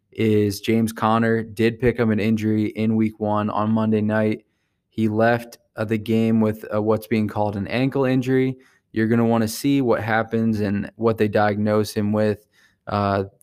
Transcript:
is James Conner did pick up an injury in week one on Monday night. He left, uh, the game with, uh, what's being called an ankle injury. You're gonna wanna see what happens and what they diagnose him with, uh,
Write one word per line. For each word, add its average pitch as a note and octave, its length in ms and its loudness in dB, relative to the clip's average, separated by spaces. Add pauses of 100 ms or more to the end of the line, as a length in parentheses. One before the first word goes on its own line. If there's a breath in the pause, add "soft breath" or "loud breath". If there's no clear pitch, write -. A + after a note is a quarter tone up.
(120)
is G#2 500 0
James A2+ 300 0
Conner A2+ 520 0
did A2+ 360 -2
pick A#2 200 0
up A2+ 100 2
an G#2+ 100 0
injury G#2+ 500 0
in A2 260 -2
week A2 240 -2
one G#2+ 320 -2
on G#2+ 200 -2
Monday A2 300 2
night. G#2+ 440 0 (440)
He A2 180 -2
left, A#2 520 0 (160)
uh, A2 100 -6
the A2 140 -2
game A2+ 420 0
with, G#2+ 320 -2
uh, G#2 80 -2
what's G#2+ 240 0
being A2 220 0
called G#2 280 -2
an G2 120 -6
ankle C3 380 -2
injury. C3 520 0 (340 soft breath)
You're A2 160 0
gonna A#2 180 2
wanna A2+ 220 2
see C#3 340 0
what A#2 200 2
happens A2+ 600 -2
and G2+ 340 -2
what A2 240 0
they G#2+ 80 4
diagnose G#2 640 0
him G#2 180 -2
with, G#2+ 360 0 (400 soft breath)
uh, G2+ 380 0 (180)